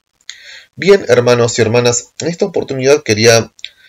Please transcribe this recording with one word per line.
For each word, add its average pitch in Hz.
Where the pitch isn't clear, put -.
Bien, 190
hermanos 120
y 120
hermanas, 120
en 143
esta 175
oportunidad 139
quería 110